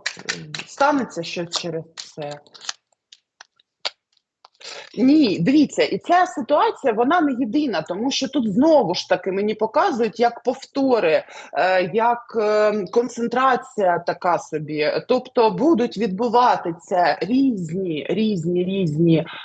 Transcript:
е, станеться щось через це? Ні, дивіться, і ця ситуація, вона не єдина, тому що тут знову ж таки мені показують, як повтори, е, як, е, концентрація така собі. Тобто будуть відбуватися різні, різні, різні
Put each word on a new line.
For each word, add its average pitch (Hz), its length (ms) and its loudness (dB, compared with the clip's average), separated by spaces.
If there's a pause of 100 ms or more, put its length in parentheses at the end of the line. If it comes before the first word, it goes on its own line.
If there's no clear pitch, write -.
(180)
е, 156 500 -12
станеться 277 560 0
щось 170 340 -8
через 165 260 -8 (120)
це? 147 440 -14 (2500)
Ні, 262 420 4
дивіться, 208 440 2
і 170 140 -2
ця 359 280 2
ситуація, 302 680 0
вона 269 280 2
не 285 100 2
єдина, 226 500 -2
тому 214 300 -4
що 262 160 -4
тут 220 260 -2
знову 254 420 4
ж - 140 -6
таки 185 220 -2
мені 208 220 -2
показують, 226 680 -2
як 233 240 0
повтори, 240 800 0 (300)
е, 180 400 2
як, 233 460 -2
е, 214 520 0
концентрація 240 1080 0
така 170 400 -2
собі. 151 520 -4 (160)
Тобто 247 440 2
будуть 233 460 0
відбуватися 190 1200 0
різні, 185 880 -2
різні, 180 540 0
різні 165 600 2 (200)